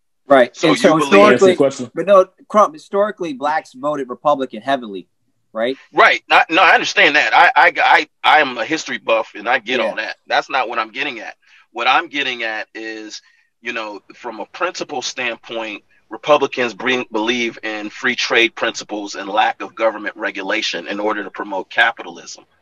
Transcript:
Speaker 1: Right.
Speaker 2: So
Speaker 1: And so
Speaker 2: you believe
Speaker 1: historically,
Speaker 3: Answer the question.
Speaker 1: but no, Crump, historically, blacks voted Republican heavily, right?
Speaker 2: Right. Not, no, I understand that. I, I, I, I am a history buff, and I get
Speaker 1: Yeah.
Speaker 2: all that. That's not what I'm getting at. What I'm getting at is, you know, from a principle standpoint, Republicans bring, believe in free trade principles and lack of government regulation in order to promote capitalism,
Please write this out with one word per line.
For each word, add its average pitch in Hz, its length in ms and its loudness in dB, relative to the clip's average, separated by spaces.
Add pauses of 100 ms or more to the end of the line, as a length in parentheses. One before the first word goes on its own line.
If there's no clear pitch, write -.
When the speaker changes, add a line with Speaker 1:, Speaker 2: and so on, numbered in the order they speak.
(260)
Speaker 1:
Right. 131 300 4
Speaker 2:
So 165 120 0
Speaker 1:
And 147 100 2
so 135 100 4
Speaker 2:
you 156 60 6
believe 147 160 0
Speaker 1:
historically, 202 220 8
Speaker 3:
Answer 196 140 6
the 180 100 6
question. 135 380 0
Speaker 1:
but 165 120 -6
no, 190 220 6 (200)
Crump, 208 260 4
historically, 196 580 -4
blacks 147 400 -4
voted 139 380 -6
Republican 131 500 -2
heavily, 113 480 -6 (460)
right? 120 240 -4 (160)
Speaker 2:
Right. 180 340 4
Not, 170 220 4
no, 175 120 4
I 180 120 6
understand 170 420 2
that. 113 180 2
I, 165 220 8
I, 170 160 6 (100)
I, 151 260 4 (140)
I 143 180 6
am 127 180 -2
a 110 80 -4
history 135 320 -6
buff, 110 360 -2
and 107 140 -10
I 127 120 0
get 123 200 -4
Speaker 1:
Yeah. 110 60 -2
Speaker 2:
all 95 100 -6
that. 107 200 -8 (100)
That's 147 240 -2
not 135 180 -2
what 117 100 -6
I'm 110 120 -4
getting 127 300 -8
at. 90 160 -16 (340)
What 120 160 -4
I'm 151 220 2
getting 127 340 -6
at 110 320 -8
is, 110 480 -14 (400)
you 117 100 -8
know, 107 300 -10 (120)
from 110 260 -14
a - 60 -10
principle 170 560 -8
standpoint, 113 840 -8 (260)
Republicans 131 640 0
bring, 123 360 -2
believe 113 520 -4
in 107 260 -8
free 123 260 -4
trade 117 400 0
principles 104 600 -6
and 98 140 -10
lack 107 340 -2
of 92 120 -14
government 107 420 -4
regulation 98 720 -6
in 101 120 -8
order 104 240 -4
to 92 60 -14
promote 101 400 -10
capitalism, 101 720 -4 (180)